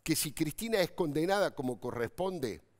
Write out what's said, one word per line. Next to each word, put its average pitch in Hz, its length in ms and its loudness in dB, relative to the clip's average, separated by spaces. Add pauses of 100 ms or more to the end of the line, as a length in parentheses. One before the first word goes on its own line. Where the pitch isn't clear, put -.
que 156 140 0
si 151 160 -2
Cristina 202 480 -2
es 175 120 2
condenada 170 600 2
como 123 260 -2
corresponde 123 800 -4 (180)